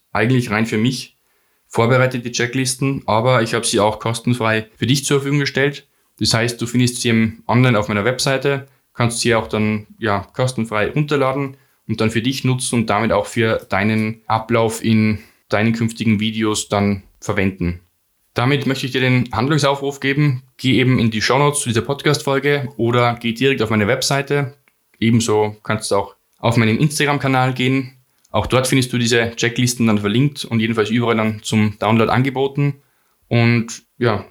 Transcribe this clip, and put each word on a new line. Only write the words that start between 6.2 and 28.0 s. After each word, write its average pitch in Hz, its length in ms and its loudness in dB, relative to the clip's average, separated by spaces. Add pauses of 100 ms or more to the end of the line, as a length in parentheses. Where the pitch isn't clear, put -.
Das 110 120 0
heißt, 117 300 -2
du 113 40 -2
findest 120 360 0
sie 120 60 0
im 113 400 2
Online 123 280 4
auf 104 120 0
meiner 104 160 -2
Webseite, 135 640 -2 (260)
kannst 117 260 0
sie 117 140 2
auch 110 140 0
dann, 107 400 -2 (100)
ja, 104 220 -2 (140)
kostenfrei 110 560 -2
runterladen 139 640 -2 (320)
und 110 120 -4
dann 110 120 0
für 113 100 -2
dich 131 220 -2
nutzen 127 320 0
und 113 140 0
damit 107 200 0
auch 101 160 0
für 113 420 -2
deinen 110 600 -2
Ablauf 113 560 0
in 107 340 2 (300)
deinen 110 240 2
künftigen 113 480 0
Videos 107 480 -2
dann 101 340 0 (180)
verwenden. 92 600 -4 (540)
Damit 127 320 0
möchte 131 200 -2
ich 127 60 -8
dir 135 80 -2
den 127 320 2
Handlungsaufruf 139 640 0
geben. 139 460 0 (120)
Geh 127 220 2
eben 127 220 4
in 113 100 2
die 107 120 -4
Shownotes 143 380 2
zu - 80 -4
dieser 120 140 0
Podcast-Folge 143 920 -2
oder 120 440 2
geh 117 120 -2
direkt 135 300 0
auf 107 80 -2
meine 107 180 2
Webseite. 139 680 -2 (460)
Ebenso 107 640 2
kannst - 280 -6
du 101 60 2
auch 98 180 -4 (240)
auf 117 180 0
meinen 113 220 2
Instagram-Kanal 139 760 0
gehen. 131 380 -2 (400)